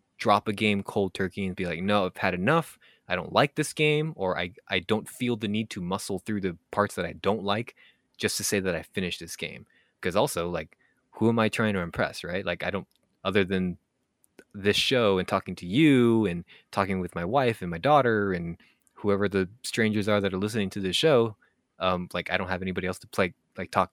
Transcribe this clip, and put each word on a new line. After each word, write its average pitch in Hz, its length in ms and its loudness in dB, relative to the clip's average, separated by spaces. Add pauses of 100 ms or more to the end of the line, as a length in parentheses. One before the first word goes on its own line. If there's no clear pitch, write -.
(180)
drop 104 300 4
a 107 40 0
game 101 300 0
cold 98 320 -2
turkey 98 320 -4
and 90 100 -6
be 92 100 -4
like, 85 160 -4
"No, 101 240 2
I've 90 120 -6
had 95 160 0
enough. 135 440 0 (300)
I 92 80 -2
don't 85 160 -6
like 120 240 4
this 151 160 -2
game," 151 440 0
or 90 220 -2
I, 90 140 -4 (160)
I 98 120 0
don't 107 280 -2
feel 120 280 -2
the 107 120 -4
need 110 220 -2
to 98 120 -8
muscle 92 380 -4
through 104 220 -4
the 87 140 -2 (140)
parts 101 260 0
that 87 100 -2
I 71 80 -8
don't 98 300 0
like 104 300 -4 (440)
just - 200 -2
to 101 60 -4
say 104 160 0
that 92 160 0
I 78 60 -6
finished 90 380 -6
this 85 160 -12
game. 69 300 -12 (340)
'Cause 90 160 -2
also, 92 320 0
like, 80 300 -8 (340)
who 110 160 2
am 117 120 2
I 110 80 4
trying 107 260 0
to 92 60 0
impress, - 440 -4
right? 90 220 -6
Like, 87 180 -4
I 87 60 -4
don't, 95 160 -6 (380)
other 98 200 2
than 92 340 -2 (760)
this 101 220 2
show 110 420 2
and 90 100 -2
talking 95 280 -2
to 87 100 -12
you 117 600 6
and 87 180 -4 (260)
talking 95 300 0
with 90 140 -6
my 85 100 -4
wife 120 380 0
and 87 80 -6
my 85 80 -6
daughter 113 540 4
and 85 260 -4 (360)
whoever 101 340 2
the 95 200 2 (140)
strangers 107 460 0
are 104 120 4
that 98 140 0
are 92 40 0
listening 101 320 -2
to 104 100 -8
this 92 160 -2
show, 120 400 4 (420)
um, 90 360 0
like, 87 160 -4
I 92 60 0
don't 92 120 -2
have 92 140 -4
anybody 90 240 -4
else 92 140 -4
to - 80 -20
play, 95 260 -2 (220)
like, 92 140 -10
talk - 220 0